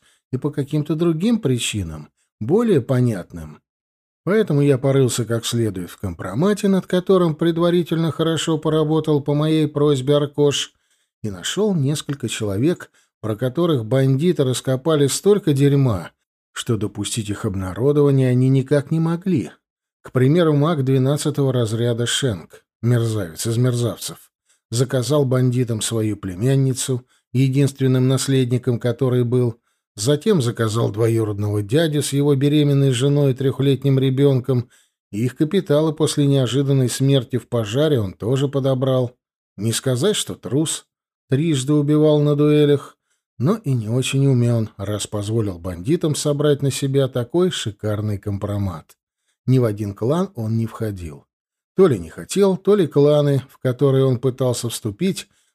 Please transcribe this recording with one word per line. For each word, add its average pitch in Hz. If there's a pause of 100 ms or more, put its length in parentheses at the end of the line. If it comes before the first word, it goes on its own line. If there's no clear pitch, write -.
(320)
и 127
по 147
каким-то 147
другим 170
причинам, 101 (320)
более 180
понятным. 104 (640)
Поэтому 180
я 143
порылся 135
как 110
следует 98
в -
компромате, 127
над 190
которым 180
предварительно 165
хорошо 160
поработал 156
по 147
моей 156
просьбе 147
Аркош, 143 (500)
и 107
нашёл 180
несколько 143
человек, 110 (300)
про 107
которых 131
бандиты 135
раскопали 135
столько 190
дерьма, 135 (420)
что -
допустить 101
их 101
обнародование 127
они 127
никак 135
не 160
могли. 165 (500)
К -
примеру, 151
маг 147
двенадцатого 135
разряда 117
Шенк, - (180)
мерзавец 113
из 113
мерзавцев, 120 (400)
заказал 127
бандитам 123
свою 110
племянницу, 127 (260)
единственным 131
наследником 131
которой 123
был, 123 (360)
затем 147
заказал 117
двоюродного 104
дядю 147
с 135
его 143
беременной 143
женой 139
и -
трёхлетним 135
ребёнком, 131 (420)
и 107
их 123
капиталы 156
после 147
неожиданной 135
смерти 135
в -
пожаре 123
он 95
тоже 131
подобрал. 131 (420)
Не 110
сказать, 135
что -
трус, 127 (420)
трижды 139
убивал 151
на 147
дуэлях, 147 (440)
но 151
и 143
не 110
очень 131
умён, 120
раз 101
позволил 104
бандитам 95
собрать 143
на 139
себя 135
такой 165
шикарный 104
компромат. 98 (480)
Ни 127
в 123
один 104
клан 165
он 113
не 113
входил. 95 (500)
То 190
ли 127
не 82
хотел, 185
то 196
ли 190
кланы, 143
в -
которые 135
он 131
пытался 123
вступить, 113 (280)